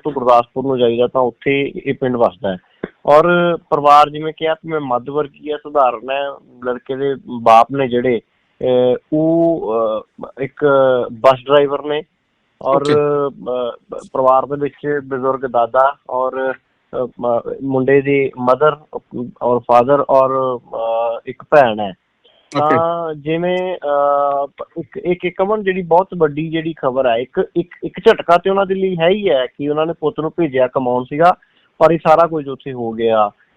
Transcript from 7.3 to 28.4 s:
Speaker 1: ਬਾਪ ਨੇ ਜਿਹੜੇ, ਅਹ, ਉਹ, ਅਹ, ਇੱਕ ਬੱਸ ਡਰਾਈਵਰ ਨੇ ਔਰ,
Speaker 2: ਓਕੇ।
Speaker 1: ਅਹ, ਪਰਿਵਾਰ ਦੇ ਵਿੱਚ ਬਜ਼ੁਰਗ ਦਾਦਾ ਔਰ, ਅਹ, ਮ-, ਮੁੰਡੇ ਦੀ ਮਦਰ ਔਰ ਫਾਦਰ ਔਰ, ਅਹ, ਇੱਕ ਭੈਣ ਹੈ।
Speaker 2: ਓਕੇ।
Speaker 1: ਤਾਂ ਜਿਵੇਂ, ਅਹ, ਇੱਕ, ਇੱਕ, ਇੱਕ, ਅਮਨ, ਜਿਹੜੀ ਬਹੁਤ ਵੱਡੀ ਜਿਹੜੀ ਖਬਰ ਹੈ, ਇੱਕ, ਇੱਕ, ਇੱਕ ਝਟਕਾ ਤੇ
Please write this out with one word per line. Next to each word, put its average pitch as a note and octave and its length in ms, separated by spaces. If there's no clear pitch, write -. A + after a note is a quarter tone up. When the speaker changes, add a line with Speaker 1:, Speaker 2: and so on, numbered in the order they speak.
Speaker 1:
ਬਾਪ A2+ 320
ਨੇ C#3 160
ਜਿਹੜੇ, B2 320
ਅਹ, B2 340
ਉਹ, E3 600
ਅਹ, A2+ 680
ਇੱਕ C#3 220
ਬੱਸ B2+ 280
ਡਰਾਈਵਰ C#3 440
ਨੇ D3 180
ਔਰ, C#3 200
Speaker 2:
ਓਕੇ। D3 100
Speaker 1:
ਅਹ, C#3+ 1040
ਪਰਿਵਾਰ C3 340
ਦੇ C#3+ 100
ਵਿੱਚ C#3+ 480
ਬਜ਼ੁਰਗ C3 360
ਦਾਦਾ B2 560
ਔਰ, C3 420
ਅਹ, - 540
ਮ-, A#2+ 200
ਮੁੰਡੇ C3+ 380
ਦੀ C#3 380
ਮਦਰ C3+ 380
ਔਰ A#2+ 160
ਫਾਦਰ B2+ 500
ਔਰ, C3 500
ਅਹ, A#2 680
ਇੱਕ B2+ 160
ਭੈਣ A#2 380
ਹੈ। G2 120
Speaker 2:
ਓਕੇ। D#3 140
Speaker 1:
ਤਾਂ E3 380
ਜਿਵੇਂ, F3 640
ਅਹ, C#3+ 880
ਇੱਕ, - 160
ਇੱਕ, F3 280
ਇੱਕ, F3+ 180
ਅਮਨ, G#3+ 200
ਜਿਹੜੀ F#3+ 200
ਬਹੁਤ E3+ 260
ਵੱਡੀ D#3 320
ਜਿਹੜੀ D#3+ 220
ਖਬਰ C3 340
ਹੈ, A#2 100
ਇੱਕ, B2+ 400
ਇੱਕ, F3 180
ਇੱਕ D#3+ 160
ਝਟਕਾ F3 360
ਤੇ F3+ 140